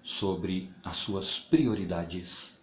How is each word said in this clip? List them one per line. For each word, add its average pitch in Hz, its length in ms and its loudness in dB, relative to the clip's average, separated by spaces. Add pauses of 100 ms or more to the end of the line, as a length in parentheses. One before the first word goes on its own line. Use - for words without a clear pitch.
sobre 92 720 0 (100)
as 78 140 -6
suas 95 400 -2
prioridades 90 1300 0